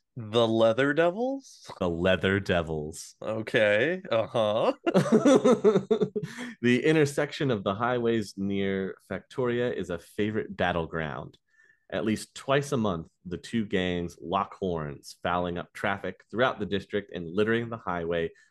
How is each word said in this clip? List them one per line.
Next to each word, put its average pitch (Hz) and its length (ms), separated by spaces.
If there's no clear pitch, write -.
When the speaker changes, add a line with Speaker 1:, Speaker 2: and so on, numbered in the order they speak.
Speaker 1:
The 113 300
Leather 113 460
Devils? 214 760
Speaker 2:
The 90 100
Leather 92 500
Devils. 80 840
Speaker 1:
Okay, 110 800
uh-huh. 113 600
<laughs> - 0
Speaker 2:
<laughs> 226 920
The 123 240
intersection 147 640
of 104 140
the 104 100
highways 117 640
near 98 580
Factoria 120 640
is - 160
a 85 100
favorite 107 560
battleground. 82 840
At 87 120
least 107 300
twice 139 360
a 143 60
month, 92 300
the 87 120
two 113 280
gangs 90 560
lock 87 340
horns, 80 680
fouling 90 340
up - 160
traffic 98 560
throughout 117 300
the 104 60
district 98 480
and 85 220
littering 113 340
the 113 80
highway 85 540